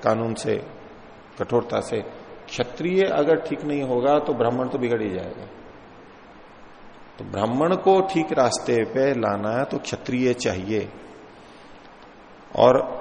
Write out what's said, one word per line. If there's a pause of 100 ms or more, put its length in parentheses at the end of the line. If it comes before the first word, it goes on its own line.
कानून
से, (840)
कठोरता
से। (480)
क्षत्रिय
अगर
ठीक
नहीं
होगा
तो
ब्राह्मण
तो
बिगड़
ही
जाएगा। (1700)
तो
ब्राह्मण
को
ठीक
रास्ते
पे
लाना
है
तो
क्षत्रिय
चाहिए। (1700)
और (200)